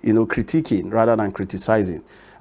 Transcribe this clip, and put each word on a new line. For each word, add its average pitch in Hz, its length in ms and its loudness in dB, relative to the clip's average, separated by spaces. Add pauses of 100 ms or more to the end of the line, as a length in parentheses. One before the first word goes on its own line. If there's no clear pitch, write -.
you 110 100 2
know, 110 140 4
critiquing 113 640 -2
rather 113 240 4
than 107 160 -2
criticizing. 95 720 -2 (360)